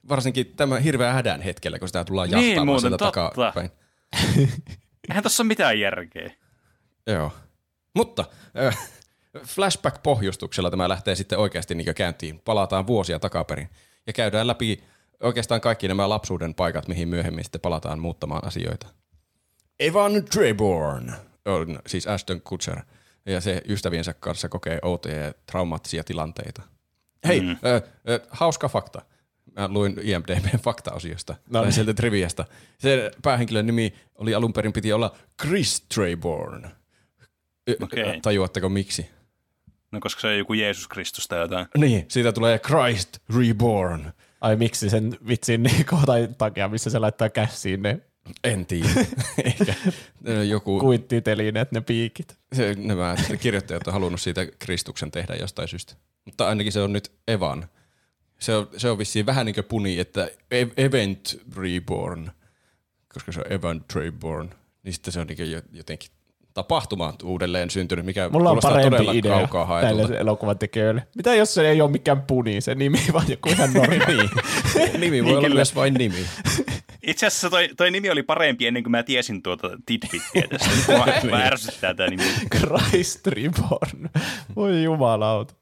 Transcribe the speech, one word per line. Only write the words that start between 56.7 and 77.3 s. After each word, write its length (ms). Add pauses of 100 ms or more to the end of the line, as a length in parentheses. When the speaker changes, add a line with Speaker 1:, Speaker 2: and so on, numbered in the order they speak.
Speaker 1:
se 100
on 120
nyt 180 (160)
Evan. 380 (720)
Se 160
on, 220
se 120
on 80
vissiin 280
vähän 200
niin 100
kuin 100
puni, 340
että 300 (220)
ev-, 260
Event 640 (160)
Reborn, 760 (840)
koska 180
se 80
on 140
Evan 320 (100)
Reborn, 540 (340)
niin 100
sitten 200
se 60
on 80
niin 100
kuin 140
jo-, 100 (100)
jotenkin 380 (440)
tapahtuma 600 (100)
uudelleen 460
syntynyt, 360
mikä 240
Speaker 3:
Mulla 200
on 40
Speaker 1:
kuulostaa 180
Speaker 3:
parempi 200
Speaker 1:
todella 200
Speaker 3:
idea 200
Speaker 1:
kaukaa 340
haetulta. 380
Speaker 3:
tälle 160
elokuvan 400
tekijöille. 560
Mitä 200
jos 180
se 160
ei 120
ole 100
mikään 300
puni, 400
se 140
nimi, 240 (100)
<laughs> 40
vaan 160
joku 200
ihan 240
normi? 240
Speaker 1:
<laughs> 100
Niin. 920
Nimi 220
voi 80
Speaker 2:
Niin, 60
Speaker 1:
olla 100
Speaker 2:
kyllä. 80
Speaker 1:
myös 200
vain 180
nimi. 320 (760)
Speaker 2:
Itse 240
asiassa 240